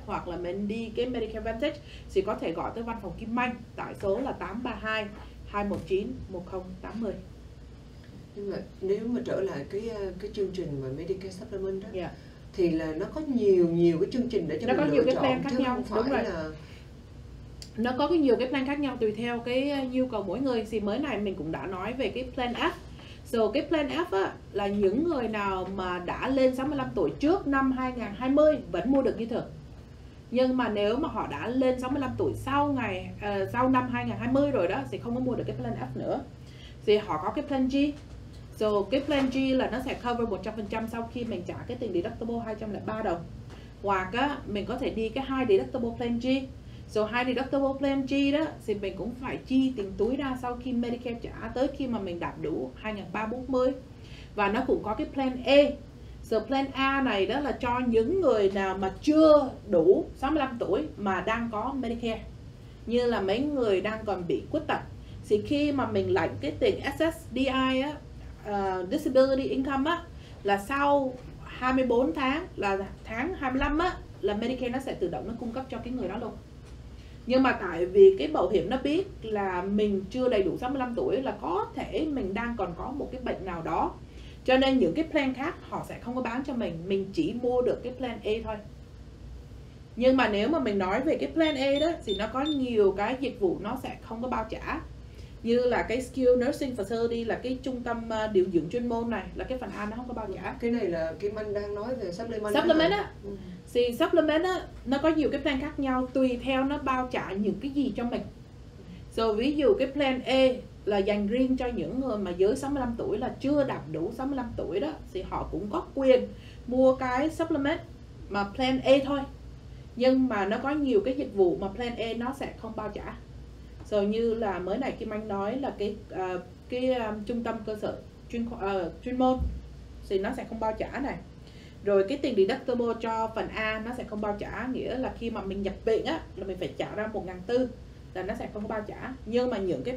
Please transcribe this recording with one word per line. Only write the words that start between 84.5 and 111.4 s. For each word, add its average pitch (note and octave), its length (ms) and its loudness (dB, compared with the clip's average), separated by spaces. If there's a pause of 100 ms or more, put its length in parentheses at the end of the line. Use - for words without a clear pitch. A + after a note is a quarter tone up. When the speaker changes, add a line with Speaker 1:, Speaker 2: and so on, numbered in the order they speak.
Speaker 1:
nên C4 220 6
những - 160 4
cái D#4 160 2
plan C4+ 240 2
khác D4+ 200 -4 (140)
họ D#3 200 -6
sẽ - 100 -12
không A#3+ 160 -8
có B3+ 80 -2
bán A#3 240 -2
cho C#4 80 -4
mình, F#3 320 -2
mình G3 260 0
chỉ A3 300 0
mua B3 200 2
được A3 200 2
cái A#3+ 100 -6
plan A#3 320 -6
A G3+ 60 0 (140)
thôi. A3 120 -4 (1400)
Nhưng B3+ 200 6
mà A#3+ 120 4
nếu G#3 200 2
mà D#4+ 100 2
mình G#3+ 200 2
nói F#3+ 220 2
về C#4+ 160 2
cái C#4 140 -2
plan D#4 240 4
A C#4 260 2
đó E4 120 4 (120)
thì G3 140 -2
nó G#3+ 140 0
có B3+ 100 0
nhiều B3 500 4
cái G#3 280 0
dịch - 200 -4
vụ E3+ 200 2
nó A3 220 -4
sẽ - 200 -8
không A3+ 200 -8
có B3+ 60 -4
bao A3+ 220 -2
trả. A#3 300 -6 (640)
Như A#3 180 4
là A#3+ 220 4
cái A#3 200 -2
Skilled B3 440 6
Nursing C4+ 280 0
Facility A#3 520 0
là G3+ 80 0
cái B3+ 280 -2
trung B3+ 200 -4
tâm, A3+ 300 -4
à, G#3+ 140 0
điều G3+ 260 6
dưỡng E3 180 2
chuyên A#3+ 160 -2
môn A#3 240 0
này, F#3+ 240 -2
là F#3 100 -6
cái B3+ 140 -4
phần A3+ 120 -8
A G3+ 160 -6
nó G#3+ 100 -6
không B3+ 120 -8
có A#3 60 -8
bao A3+ 200 -6
trả. F3+ 180 -6
Speaker 2:
Cái A#3 180 -2
này A3+ 180 2
là D#3+ 300 0
Kim G#3 160 -2
Anh G#3+ 200 -4
đang G3+ 200 -2
nói A3 200 -4
về G3+ 180 -4
supplement G#3+ 420 -2
Speaker 1:
Supplement D#4+ 380 6
Speaker 2:
hả? G4+ 60 2
Speaker 1:
á. - 120 -6 (140)
Speaker 2:
Ừ. G3+ 60 -10 (440)
Speaker 1:
Thì A#3+ 220 2
supplement D#4+ 480 4
á, F#4 160 0 (260)
nó C4+ 120 2
có D4+ 100 4
nhiều D#4 240 4
cái C#4 80 0
plan C#4 200 0
khác D4 180 -6
nhau C4 340 2
tùy B3+ 300 4
theo C4 220 2
nó C#4+ 140 0
bao B3+ 320 0
trả G3+ 220 -4
những G3+ 280 0
cái C#4 100 -4
gì C4+ 260 0
cho A#3+ 80 -2
mình. A#3+ 180 -2 (920)
So, A3+ 200 2
ví B3+ 240 2
dụ C4 220 8
cái C4 100 2
plan C4 340 2
A C4 260 6 (360)
là G3+ 140 2
dành G3+ 280 2
riêng B3+ 300 4